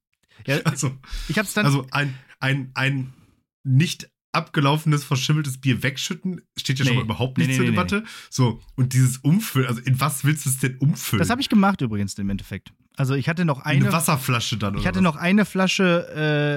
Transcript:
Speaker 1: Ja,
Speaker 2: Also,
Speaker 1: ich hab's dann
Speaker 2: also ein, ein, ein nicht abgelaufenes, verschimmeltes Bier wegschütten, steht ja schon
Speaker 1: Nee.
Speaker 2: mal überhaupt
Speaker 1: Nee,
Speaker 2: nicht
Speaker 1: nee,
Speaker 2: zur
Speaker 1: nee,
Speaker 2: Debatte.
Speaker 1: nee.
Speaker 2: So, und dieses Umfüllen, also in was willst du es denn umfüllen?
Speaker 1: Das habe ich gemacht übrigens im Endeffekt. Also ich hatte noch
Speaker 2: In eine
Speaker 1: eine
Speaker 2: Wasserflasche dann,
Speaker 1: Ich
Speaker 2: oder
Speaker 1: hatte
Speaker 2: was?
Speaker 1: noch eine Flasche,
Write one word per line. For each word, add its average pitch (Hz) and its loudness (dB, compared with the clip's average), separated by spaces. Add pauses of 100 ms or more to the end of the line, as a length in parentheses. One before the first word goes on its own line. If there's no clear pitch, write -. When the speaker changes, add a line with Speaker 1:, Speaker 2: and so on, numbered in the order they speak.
(460)
Speaker 1:
Ja, 143 0
Speaker 2:
Also, 151 -2 (320)
Speaker 1:
ich 156 -2
hab's 208 -2
dann 208 2
Speaker 2:
also 139 2
ein, 139 -2 (260)
ein, 131 -2
ein 131 -2 (500)
nicht 139 2 (220)
abgelaufenes, 151 0
verschimmeltes 147 0
Bier 127 0
wegschütten, 170 -6 (160)
steht 131 -2
ja 131 2
schon 123 2
Speaker 1:
Nee. 127 2
Speaker 2:
mal 120 -2
überhaupt 120 -2
Speaker 1:
Nee, 170 4
Speaker 2:
nicht 131 0
Speaker 1:
nee, - 0
Speaker 2:
zur 127 2
Speaker 1:
nee, 117 2
Speaker 2:
Debatte. 107 0
Speaker 1:
nee. 220 -10 (220)
Speaker 2:
So, - 0 (140)
und 131 0
dieses 127 4
Umfüllen, 147 2
also 117 -4
in 131 0
was 151 -2
willst 151 0
du 139 -2
es 131 -2
denn 131 -2
umfüllen? 185 0
Speaker 1:
Das 190 2
habe 247 0
ich - -4
gemacht 196 4
übrigens 104 -2
im 98 -2
Endeffekt. - -8 (240)
Also 135 0
ich 139 -2
hatte 170 0
noch 139 0
Speaker 2:
In - -16
eine 156 2
Speaker 1:
eine 196 2
Speaker 2:
Wasserflasche 131 0
dann, 101 -2
Speaker 1:
Ich 101 -4
Speaker 2:
oder 175 0
Speaker 1:
hatte 185 -2
Speaker 2:
was? 185 4
Speaker 1:
noch 160 2
eine 190 4
Flasche, 185 0 (500)